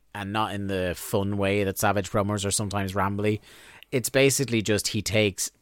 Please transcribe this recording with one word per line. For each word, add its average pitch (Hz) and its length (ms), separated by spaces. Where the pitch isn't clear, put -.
and 101 180
not 107 220
in 101 100
the 92 320
fun 101 400
way 101 260
that 95 140
Savage 101 320
promos 101 360
are 98 60
sometimes 98 420
rambly. 101 460
It's 127 180
basically 127 540
just 104 260
he 107 140
takes 107 480